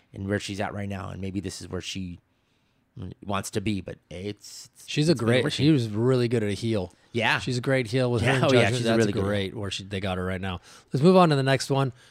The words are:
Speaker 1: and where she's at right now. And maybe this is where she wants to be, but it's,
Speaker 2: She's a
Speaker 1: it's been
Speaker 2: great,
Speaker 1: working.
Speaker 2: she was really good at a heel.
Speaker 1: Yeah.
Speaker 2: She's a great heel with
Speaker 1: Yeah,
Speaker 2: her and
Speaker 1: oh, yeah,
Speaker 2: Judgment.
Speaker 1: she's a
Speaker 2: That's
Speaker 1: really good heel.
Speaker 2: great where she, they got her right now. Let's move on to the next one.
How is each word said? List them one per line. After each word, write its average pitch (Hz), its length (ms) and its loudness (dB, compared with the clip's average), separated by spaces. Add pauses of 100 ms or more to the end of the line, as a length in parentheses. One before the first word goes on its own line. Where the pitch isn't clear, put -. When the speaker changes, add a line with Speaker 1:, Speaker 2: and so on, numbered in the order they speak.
(120)
Speaker 1:
and 98 160 -8
where 101 120 2
she's 98 200 -8
at 98 140 -6
right 101 140 -8
now. 98 220 -8
And 92 100 -12
maybe 95 200 -6
this 92 200 -8
is 92 80 -14
where 92 120 -8
she 90 380 -10 (1040)
wants 98 280 -4
to 110 80 -4
be, 98 200 -2
but 95 180 -14 (120)
it's, - 580 -12 (180)
Speaker 2:
She's 151 220 0
a 175 40 4
Speaker 1:
it's 123 80 0
been 117 60 -2
Speaker 2:
great, 120 180 4
Speaker 1:
working. 135 200 0
Speaker 2:
she 151 80 6
was 120 160 2
really 120 400 2
good 117 140 0
at 104 80 0
a 101 40 -2
heel. 104 380 -2 (200)
Speaker 1:
Yeah. 123 280 2
Speaker 2:
She's 123 180 -4
a 120 40 -4
great 131 260 0
heel 127 240 2
with 117 100 2
Speaker 1:
Yeah, 127 80 2
Speaker 2:
her 131 40 2
and 131 100 2
Speaker 1:
oh, 156 40 4
yeah, 139 40 4 (100)
Speaker 2:
Judgment. 98 140 2
Speaker 1:
she's 120 100 -2
a - 40 4
Speaker 2:
That's 113 80 4
Speaker 1:
really 107 140 4
good 117 80 -2
heel. 98 80 0
Speaker 2:
great 101 280 -2
where 101 140 -6
she, - 140 -8
they 98 160 -8
got 92 180 -2
her 92 60 -4
right 92 160 -4
now. 92 200 -6 (320)
Let's 131 100 0
move 185 140 8
on 175 140 8
to 147 60 4
the 139 60 2
next 135 280 0
one. 135 220 2 (180)